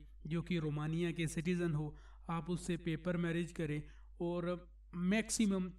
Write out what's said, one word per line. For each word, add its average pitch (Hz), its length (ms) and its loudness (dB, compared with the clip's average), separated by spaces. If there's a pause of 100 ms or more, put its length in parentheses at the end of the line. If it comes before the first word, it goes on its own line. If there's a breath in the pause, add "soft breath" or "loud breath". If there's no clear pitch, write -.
(280)
जो 165 140 0
कि 170 180 0
रोमानिया 156 520 0
के 165 160 0
सिटीज़न 170 460 2
हो। 151 200 0 (360 loud breath)
आप 165 200 0
उससे 175 300 0
पेपर 170 400 0
मैरिज 170 320 0
करें 151 300 0 (400 loud breath)
और 175 460 0 (280)
मैक्सिमम 196 840 4